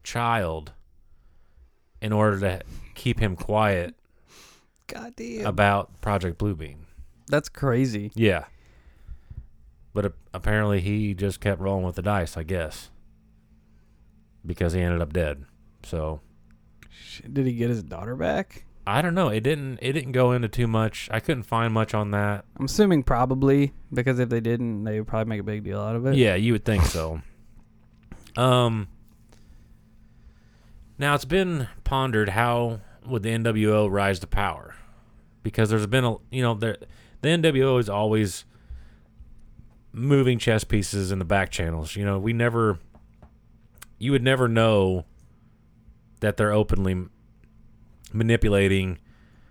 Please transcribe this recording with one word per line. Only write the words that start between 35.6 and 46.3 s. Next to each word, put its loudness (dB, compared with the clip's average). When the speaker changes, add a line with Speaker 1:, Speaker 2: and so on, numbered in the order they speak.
Speaker 1:
there's 2
been 2
a, 0
you -4
know, 2
there, -4
the 0
N 2
W 4
O 4
is 2
always 0
moving 4
chess 2
pieces 0
in -2
the -4
back 2
channels. -4
You -4
know, -2
we -2
never, 2
you -2
would 2
never 4
know 4
that 0